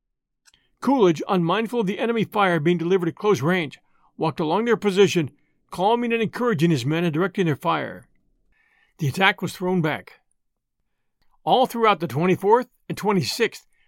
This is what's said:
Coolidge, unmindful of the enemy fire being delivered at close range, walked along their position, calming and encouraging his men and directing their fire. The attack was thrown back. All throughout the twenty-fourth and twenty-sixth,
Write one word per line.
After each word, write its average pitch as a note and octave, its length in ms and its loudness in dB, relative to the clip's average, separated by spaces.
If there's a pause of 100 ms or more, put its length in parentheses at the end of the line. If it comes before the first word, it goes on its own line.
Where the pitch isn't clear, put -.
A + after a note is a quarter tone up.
(800)
Coolidge, G#3 500 2
unmindful G3+ 520 -2
of G3+ 40 -2
the G3 140 -4
enemy A#3 240 -2
fire F#3 360 0
being F3 180 2
delivered F3 300 0
at D#3+ 80 -4
close G3 260 0
range, E3 380 -2 (380)
walked D#3+ 220 -4
along F3 260 0
their A3+ 120 2
position, F3+ 520 2 (400)
calming A3+ 420 0
and A3+ 120 0
encouraging F#3 480 0
his B2 140 0
men D#3+ 180 -2
and E3+ 100 -2
directing F3+ 320 -2
their D#3 100 0
fire. B2 520 -6 (880)
The D3+ 100 -2
attack F#3+ 340 2
was F3 120 -8
thrown F3+ 280 -2
back. C#3+ 380 -6 (1200)
All A3 220 4
throughout A3 340 0
the E3+ 80 -4
twenty-fourth F#3 600 2 (200)
and - 100 -8
twenty-sixth, G3+ 680 -2 (200)